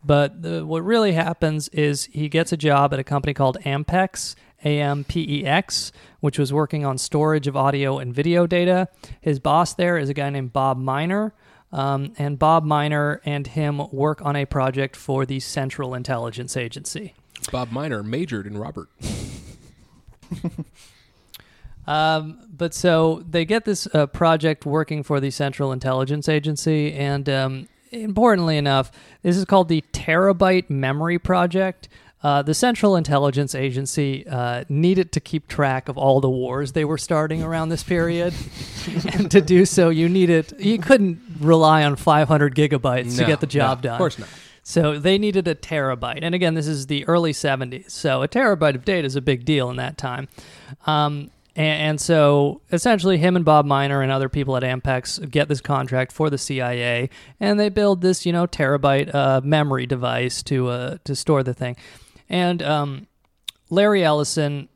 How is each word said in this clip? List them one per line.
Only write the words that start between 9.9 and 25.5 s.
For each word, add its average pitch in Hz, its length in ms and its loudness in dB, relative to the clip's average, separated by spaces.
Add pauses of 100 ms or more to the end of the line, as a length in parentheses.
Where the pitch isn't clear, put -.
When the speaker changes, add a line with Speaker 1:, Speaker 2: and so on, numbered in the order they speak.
Speaker 1:
is 139 100 -2
a 139 60 -4
guy 143 160 -4
named 135 220 -6
Bob 135 240 0
Miner, 160 560 -2 (380)
um, 139 480 -4
and 143 220 -4
Bob 156 240 4
Miner 147 600 0
and 143 220 -4
him 147 340 -4 (120)
work 147 280 -2
on 147 140 -4
a 143 120 -2
project 135 500 -2
for 135 280 -4
the 135 140 -6
Central 131 560 -8
Intelligence 123 600 -6
Agency. 135 580 -10 (380)
Speaker 2:
Bob 127 180 -6
Miner 127 320 -6
majored 113 460 -6
in 104 100 -10
Robert. 104 360 -12
<laughs> - 40 -20 (3000)
Speaker 1:
Um, 156 520 -2 (160)
but 165 200 -4
so 160 540 2
they 165 180 0
get 220 180 0
this, 202 300 -4
uh, 151 120 4
project 160 600 0
working 151 360 -2
for 143 180 -2
the 139 100 -2
Central 135 420 -4